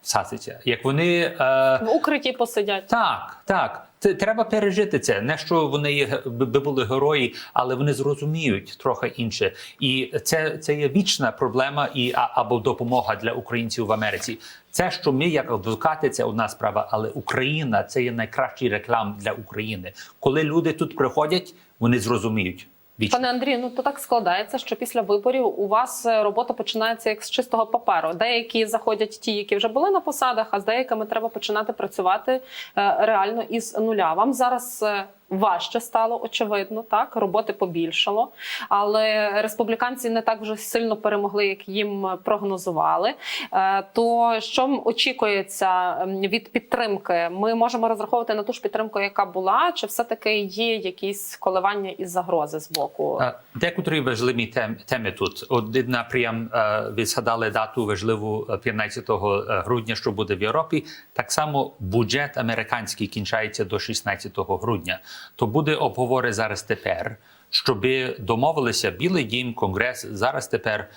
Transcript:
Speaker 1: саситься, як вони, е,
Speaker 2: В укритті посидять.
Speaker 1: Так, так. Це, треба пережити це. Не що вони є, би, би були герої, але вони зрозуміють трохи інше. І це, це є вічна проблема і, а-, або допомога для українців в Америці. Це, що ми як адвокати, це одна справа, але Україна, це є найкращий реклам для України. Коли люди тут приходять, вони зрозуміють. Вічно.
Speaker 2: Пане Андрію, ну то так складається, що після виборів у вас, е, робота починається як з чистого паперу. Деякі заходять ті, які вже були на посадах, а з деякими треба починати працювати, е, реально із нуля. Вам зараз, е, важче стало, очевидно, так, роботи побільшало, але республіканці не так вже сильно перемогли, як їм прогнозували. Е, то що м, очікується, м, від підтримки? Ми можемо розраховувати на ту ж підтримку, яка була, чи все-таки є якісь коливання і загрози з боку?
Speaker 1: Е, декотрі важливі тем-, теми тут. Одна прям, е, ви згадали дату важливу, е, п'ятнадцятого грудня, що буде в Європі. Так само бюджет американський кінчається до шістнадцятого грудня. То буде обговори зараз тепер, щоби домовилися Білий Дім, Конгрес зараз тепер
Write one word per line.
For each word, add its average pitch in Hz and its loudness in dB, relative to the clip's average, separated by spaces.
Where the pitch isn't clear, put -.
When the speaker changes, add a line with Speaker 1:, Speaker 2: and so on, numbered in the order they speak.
Speaker 1:
саситься, - -4
як 120 0
вони, 170 2
е, 135 4
Speaker 2:
В 220 -2
укритті 285 2
посидять. 208 -2
Speaker 1:
Так, 190 0
так. 170 -2
Це, 196 4
треба 214 0
пережити 202 0
це. 101 0
Не 147 -2
що 160 2
вони 147 0
є, 139 0
би, 123 0
би 120 4
були 135 0
герої, 135 2
але 127 0
вони 143 0
зрозуміють 143 -2
трохи 123 -2
інше. 107 -2
І 131 -2
це, 156 0
це 151 -2
є 147 0
вічна 139 2
проблема 131 0
і, 123 0
а-, 127 2
або 120 2
допомога 117 0
для 110 -2
українців 117 -4
в 104 2
Америці. 110 -2
Це, 180 2
що - 0
ми 139 2
як 147 0
адвокати, 113 0
це 117 -2
одна 110 0
справа, 104 -2
але 110 -2
Україна, 131 -2
це 127 -2
є 120 -2
найкращий 117 -2
реклам 104 -2
для 104 -2
України. 107 -8
Коли 143 2
люди 156 2
тут - -4
приходять, 151 0
вони 120 4
зрозуміють. 107 -2
Вічно. 110 2
Speaker 2:
Пане 254 2
Андрію, 247 0
ну 247 -6
то 247 -6
так 277 -2
складається, 214 0
що - -4
після 233 -2
виборів 208 2
у 202 0
вас, 233 0
е, 220 4
робота 214 0
починається 226 -2
як 214 -2
з - -10
чистого 226 2
паперу. 170 2
Деякі 226 2
заходять 214 0
ті, 220 -2
які 208 0
вже 208 2
були 285 4
на 370 6
посадах, 254 0
а 202 2
з 196 -6
деякими 226 0
треба 220 -2
починати 208 -2
працювати, 196 0
е, 262 2
реально 214 4
із 226 -4
нуля. 208 2
Вам 226 4
зараз, 240 0
е, 202 0
важче 196 2
стало, 226 0
очевидно, 214 -2
так, - 0
роботи 208 0
побільшало, 185 0
але 214 2
республіканці 226 -2
не 226 0
так 220 0
вже 214 -4
сильно 226 0
перемогли, 202 0
як 196 -6
їм 202 -2
прогнозували. 185 2
Е, 190 2
то 233 2
що 254 0
м, 269 2
очікується, 196 0
м, 190 -2
від 202 -2
підтримки? 190 0
Ми 214 0
можемо 233 2
розраховувати 220 0
на 208 -2
ту 240 -4
ж - -10
підтримку, 214 -2
яка 196 2
була, 190 2
чи 214 -6
все-таки 220 -2
є 208 -2
якісь 196 -6
коливання 190 0
і 185 -8
загрози 170 -2
з - -16
боку? 156 -2
Speaker 1:
Е, 123 0
декотрі 156 0
важливі 120 0
тем-, 113 -2
теми 110 -2
тут. - -4
Одна 120 0
прям, 113 -2
е, 107 2
ви 113 2
згадали 113 0
дату 110 0
важливу, 107 0
е, 101 -2
п'ятнадцятого 104 0
грудня, 110 0
що - -2
буде 101 0
в 95 -4
Європі. 151 0
Так - -2
само 151 0
бюджет 113 0
американський 113 -2
кінчається 110 -2
до 101 -4
шістнадцятого 98 -4
грудня. 95 -2
То 117 0
буде 147 2
обговори 127 0
зараз 104 -2
тепер, 104 -2
щоби 127 0
домовилися 117 2
Білий 165 0
Дім, 120 -2
Конгрес 104 -2
зараз 104 -2
тепер 107 -2